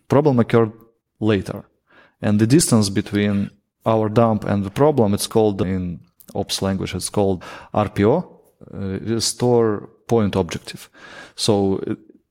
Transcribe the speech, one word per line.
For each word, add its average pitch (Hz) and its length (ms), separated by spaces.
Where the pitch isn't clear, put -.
problem 135 320
occurred 113 320
later, 101 460
and 107 200
the 113 80
distance 117 420
between 101 600
our 110 240
dump 113 340
and 101 220
the 98 60
problem, 131 420
it's - 140
called, 107 340
in 92 380
ops - 260
language, 95 340
it's 90 140
called 98 340
R 104 160
P 101 160
O, 151 360
uh, - 40
restore 110 1120
point 104 280
objective. - 540
So 98 420
it, 107 100